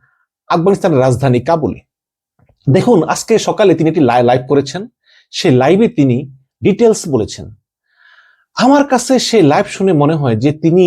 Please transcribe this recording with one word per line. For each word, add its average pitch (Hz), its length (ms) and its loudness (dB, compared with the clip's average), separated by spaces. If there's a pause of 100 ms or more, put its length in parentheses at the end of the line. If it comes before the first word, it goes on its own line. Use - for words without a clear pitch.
(500)
আফগানিস্তানের 175 540 0
রাজধানী 127 380 0
কাবুলে? 156 380 -4 (880)
দেখুন, 185 360 2
আজকে - 360 -4
সকালে 185 360 0
তিনি 156 140 -2
একটি 160 140 0
লাই-, 120 260 2
লাইভ 127 180 2
করেছেন। 139 340 -2 (520)
সেই 160 240 0
লাইভে 185 300 2
তিনি 131 300 0 (440)
ডিটেলস 214 480 0
বলেছেন। 107 360 -4 (1120)
আমার 277 300 2
কাছে 262 320 -2
সেই 220 240 0
লাইভ 160 240 2
শুনে 190 260 -2
মনে 147 220 0
হয় 135 200 -2
যে 131 160 0
তিনি 170 360 0